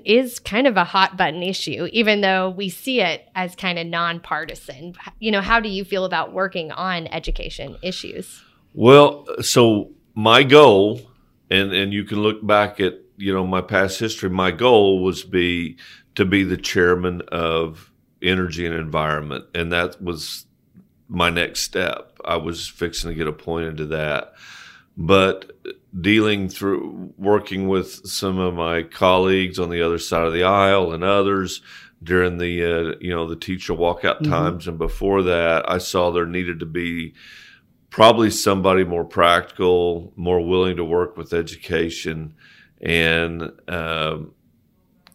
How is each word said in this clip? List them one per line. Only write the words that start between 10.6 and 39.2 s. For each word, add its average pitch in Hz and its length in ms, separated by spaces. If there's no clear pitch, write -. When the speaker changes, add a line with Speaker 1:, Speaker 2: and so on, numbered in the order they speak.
Speaker 2:
and, 98 220
and 98 200
you 101 120
can 104 180
look 107 240
back 104 340
at, 98 140
you 98 160
know, 95 140
my 92 140
past 95 400
history, 107 280
my 92 220
goal 98 520
was 92 220
be, 87 520
to 104 100
be 98 200
the 92 120
chairman 90 640
of 82 580
Energy 87 440
and 82 80
Environment, 76 720
and 85 180
that 87 300
was 87 440
my 87 220
next 85 300
step. - 520
I 85 120
was 82 320
fixing - 420
to 82 60
get 80 100
appointed 80 520
to 78 80
that. 76 480
But 95 580
dealing 104 520
through, 95 640
working 98 520
with 95 200
some 92 320
of 90 160
my 82 280
colleagues 92 760
on 87 120
the 85 100
other 85 180
side 82 280
of 82 80
the 87 100
aisle 98 480
and 82 100
others 98 600
during 90 340
the, 87 280
uh, 82 360
you 90 140
know, 85 120
the 82 100
teacher 92 360
walkout 85 480
Speaker 3:
Mm-hmm. 151 100
Speaker 2:
times 85 380
and 85 80
before 98 460
that, 85 480
I 90 80
saw 90 320
there 85 160
needed 87 340
to 85 60
be 85 480
probably 113 400
somebody 95 540
more 85 200
practical, 87 1080